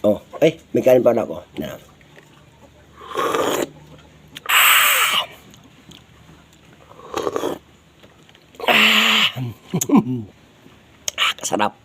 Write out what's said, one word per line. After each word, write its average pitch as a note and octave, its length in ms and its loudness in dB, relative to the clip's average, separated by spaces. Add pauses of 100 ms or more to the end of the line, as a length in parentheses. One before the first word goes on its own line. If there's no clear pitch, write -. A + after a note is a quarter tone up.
Oh. G#2 160 2 (240)
Ay, D#3+ 160 2 (160)
may A#2+ 80 0
kanin B2+ 240 4
pa A#2 80 4
na A2 80 -2
ako. D#2+ 240 -10 (160)
Na. C#2 160 -12 (4000)
Ah, - 240 -2
kasarap. G#2 320 -2 (120)